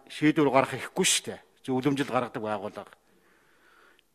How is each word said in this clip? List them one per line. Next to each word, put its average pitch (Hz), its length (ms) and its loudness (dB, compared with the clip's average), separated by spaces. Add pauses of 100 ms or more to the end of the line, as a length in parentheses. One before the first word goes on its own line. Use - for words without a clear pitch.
(120)
шийдвэр 151 400 2
гаргах 131 240 4
ихгүй - 320 -2
штэ. - 320 -2 (240)
Чи 131 80 -4
үлэмжил 135 400 0
гаргадаг 120 320 -4
байгууллага. 104 480 -8 (1200)